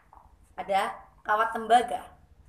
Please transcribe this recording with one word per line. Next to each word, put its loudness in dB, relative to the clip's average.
ada -2
kawat 0
tembaga. 2